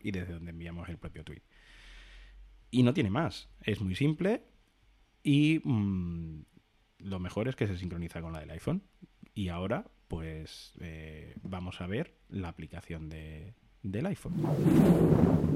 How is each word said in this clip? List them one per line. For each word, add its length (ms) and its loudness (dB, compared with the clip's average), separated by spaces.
y 100 -6
desde 220 -4
donde 180 -10
enviamos 380 -10
el 80 -8
propio 260 -12
tweet. 180 -16
Y 100 6
no 140 6
tiene 160 2
más. 380 -2
Es 200 0
muy 120 0
simple 480 0
y, 420 4
mm, 840 0
lo 200 -6
mejor 280 -2
es 80 -4
que 120 0
se 100 -2
sincroniza 440 -6
con 120 -8
la 60 -8
del 120 -12
iPhone. 300 -4
Y 140 -2
ahora, 360 -4
pues, 720 -10
eh, 640 -14
vamos 380 -8
a 40 -6
ver 300 -4
la 180 -6
aplicación 640 -10
de, 440 -12
del 240 -4
iPhone. 260 -6